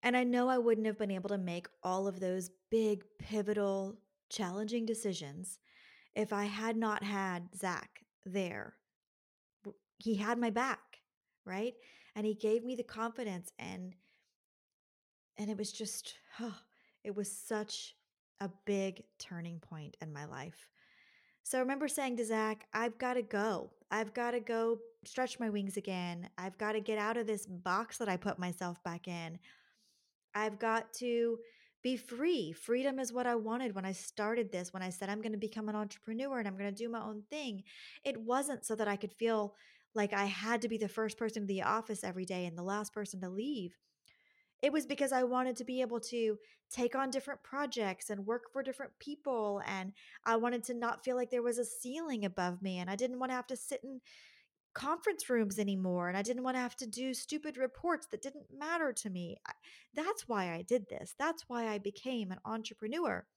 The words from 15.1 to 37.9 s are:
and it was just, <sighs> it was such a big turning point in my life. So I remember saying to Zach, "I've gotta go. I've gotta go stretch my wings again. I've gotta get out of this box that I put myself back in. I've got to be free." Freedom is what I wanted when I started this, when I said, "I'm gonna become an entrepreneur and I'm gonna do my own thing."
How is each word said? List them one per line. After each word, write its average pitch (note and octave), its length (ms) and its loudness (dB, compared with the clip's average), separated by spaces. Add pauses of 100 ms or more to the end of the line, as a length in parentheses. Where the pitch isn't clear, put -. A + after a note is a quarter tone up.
and G#3 120 -2
it G#3+ 60 -2
was G#3 160 -4
just, - 420 -8 (240)
<sighs> - 680 -10
it G#3 120 -2
was G3+ 160 -2
such - 640 -4 (460)
a G3 100 -2 (160)
big G3 380 0 (140)
turning E3+ 400 -8
point D#3 440 -12
in D#3 100 -8
my D3 140 -8
life. C3+ 420 -10 (760)
So - 120 0
I B3+ 60 4
remember C#4 260 0
saying B3+ 300 0
to A#3 80 2
Zach, A3 480 2
"I've A3+ 240 0
gotta B3 240 2
go. G3+ 480 0 (200)
I've A3 220 0
gotta A#3+ 280 0
go A3+ 400 2 (240)
stretch - 360 -2
my A3+ 80 2
wings G3+ 300 0
again. F3+ 580 -4
I've F#3+ 220 -6
gotta G#3+ 220 0
get G#3+ 180 0
out G#3+ 180 2
of A#3 100 0
this G#3 200 -2
box F#3 520 -2
that G#3+ 100 6
I F3+ 100 6
put G3 200 0
myself F3+ 440 -2
back E3+ 260 -4
in. E3+ 300 -6 (960)
I've G#3 240 2
got A3+ 360 2
to A#3 440 4 (460)
be B3+ 120 2
free." A#3+ 540 0
Freedom C4 480 2
is B3 140 -2
what B3 160 0
I A#3+ 80 4
wanted A3+ 360 0
when F#3+ 120 -4
I F#3+ 80 0
started G#3+ 580 0
this, F3+ 220 -4
when F#3 100 -6
I F#3 80 -4
said, F#3+ 180 -6
"I'm G#3 140 -2
gonna G#3+ 160 -2
become G#3+ 300 -2
an G#3+ 80 -2
entrepreneur A3+ 640 -2
and G3+ 80 0
I'm F#3+ 80 -4
gonna G3+ 160 -2
do A3+ 160 -4
my A#3 120 -4
own G#3+ 300 -6
thing." B3 320 -6 (420)